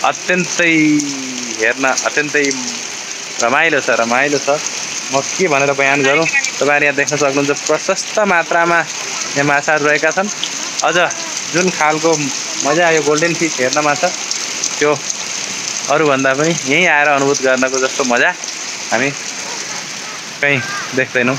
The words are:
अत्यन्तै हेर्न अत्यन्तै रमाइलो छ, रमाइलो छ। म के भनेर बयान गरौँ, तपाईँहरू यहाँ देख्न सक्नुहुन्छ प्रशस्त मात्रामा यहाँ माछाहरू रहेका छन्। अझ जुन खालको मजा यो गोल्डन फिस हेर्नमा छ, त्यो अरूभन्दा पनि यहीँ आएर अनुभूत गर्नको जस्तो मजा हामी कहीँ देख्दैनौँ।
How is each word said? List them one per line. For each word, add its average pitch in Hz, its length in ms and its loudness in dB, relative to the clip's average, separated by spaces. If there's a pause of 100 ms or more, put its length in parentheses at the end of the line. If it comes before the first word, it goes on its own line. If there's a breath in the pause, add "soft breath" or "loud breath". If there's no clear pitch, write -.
अत्यन्तै 170 720 0 (880)
हेर्न 123 260 0
अत्यन्तै 147 540 0 (1000)
रमाइलो 147 360 4
छ, 127 100 -4 (140)
रमाइलो 131 340 2
छ। 135 120 -2 (640)
म 135 80 2
के 185 280 -2
भनेर 139 260 2
बयान 139 300 2
गरौँ, 147 220 4 (340)
तपाईँहरू 143 260 2
यहाँ 143 100 2
देख्न 143 220 0
सक्नुहुन्छ 143 340 2 (160)
प्रशस्त 180 560 0
मात्रामा 170 560 2 (560)
यहाँ 143 100 2
माछाहरू 147 400 2
रहेका 151 300 2
छन्। 196 140 0 (560)
अझ 165 120 2 (560)
जुन 180 160 2
खालको 156 420 2 (520)
मजा 160 300 4
यो 156 100 4
गोल्डन 151 300 2
फिस 160 260 -2
हेर्नमा 143 340 2
छ, 143 120 -2 (760)
त्यो 147 120 4 (1000)
अरूभन्दा 139 480 4
पनि 165 140 2 (180)
यहीँ 175 160 4
आएर 147 200 4 (120)
अनुभूत 139 220 2
गर्नको 131 420 2
जस्तो 131 240 0
मजा 127 240 4 (640)
हामी 127 160 0 (1300)
कहीँ 143 180 2 (360)
देख्दैनौँ। 127 440 0